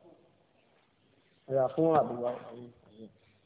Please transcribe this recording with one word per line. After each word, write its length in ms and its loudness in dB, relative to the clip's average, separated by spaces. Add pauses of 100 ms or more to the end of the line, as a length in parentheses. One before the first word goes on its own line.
(1500)
Ẹ 60 -4
yà 120 4
fún 280 2
àbúwá. 360 2 (1160)